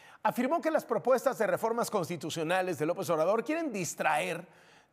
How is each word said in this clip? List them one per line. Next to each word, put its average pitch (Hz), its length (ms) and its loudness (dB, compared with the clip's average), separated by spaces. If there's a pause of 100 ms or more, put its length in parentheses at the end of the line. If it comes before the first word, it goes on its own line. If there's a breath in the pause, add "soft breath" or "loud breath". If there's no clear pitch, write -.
(220 loud breath)
afirmó 254 400 0
que 320 80 2
las 311 160 2
propuestas 247 540 2
de 214 80 2
reformas 226 420 0
constitucionales 170 880 -2
de 151 80 -2
López 170 240 -2
Obrador 175 340 2
quieren 311 300 -4
distraer 170 720 -2 (480 soft breath)